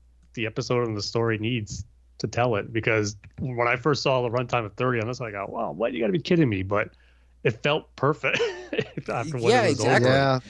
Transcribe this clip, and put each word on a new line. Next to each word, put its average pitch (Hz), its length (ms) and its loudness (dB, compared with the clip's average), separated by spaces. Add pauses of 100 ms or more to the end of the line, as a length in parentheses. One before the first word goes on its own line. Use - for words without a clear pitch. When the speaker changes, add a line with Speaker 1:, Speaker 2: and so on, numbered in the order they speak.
(340)
Speaker 1:
the 113 120 -4
episode 123 420 -2
and 110 80 -4
the 104 60 -4
story 113 380 0
needs 110 440 -4 (360)
to - 80 -4
tell 120 280 0
it. 98 160 -4
Because 110 440 0 (240)
when 120 280 0
I 123 80 2
first 131 280 0
saw 131 180 2
the 123 80 -2
runtime 120 360 0
of 101 80 -10
thirty, 127 260 0
I'm 107 80 -2
just - 140 -6
like, 110 120 -8
"Oh, 98 160 -6
wow, 104 220 -4
what? 101 220 -2
You 123 60 -4
gotta 107 140 0
be 170 60 0
kidding 165 300 2
me." 98 120 0
But 98 300 -2 (520)
it - 200 -2
felt - 320 -2
perfect 147 440 0
<laughs> 359 680 -4
after 131 280 -4
what 117 120 2
Speaker 2:
Yeah, 233 140 6
Speaker 1:
it 185 60 4
was - 100 0
Speaker 2:
exactly. 120 300 4
Speaker 1:
over. 131 80 6
Speaker 3:
Yeah, 135 220 4 (100)